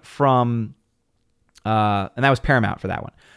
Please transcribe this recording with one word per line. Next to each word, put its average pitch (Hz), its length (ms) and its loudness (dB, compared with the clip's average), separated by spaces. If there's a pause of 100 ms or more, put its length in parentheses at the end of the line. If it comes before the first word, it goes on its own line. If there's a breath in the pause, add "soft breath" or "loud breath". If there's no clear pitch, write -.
from, 120 720 0 (880)
uh, 107 500 0
and 123 100 -4
that 139 60 4
was 131 100 0
Paramount 117 400 0
for 95 80 -8
that - 140 -8
one. - 100 -16 (240 soft breath)